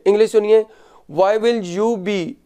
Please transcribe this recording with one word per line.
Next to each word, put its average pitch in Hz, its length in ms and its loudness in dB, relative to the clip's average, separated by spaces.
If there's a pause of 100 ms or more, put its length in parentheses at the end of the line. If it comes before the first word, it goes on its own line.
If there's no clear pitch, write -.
इंग्लिश 208 260 2
सुनिए, 214 320 2 (460)
why 185 280 2
will 233 220 0 (160)
you 214 140 0 (140)
be 196 160 -4 (260)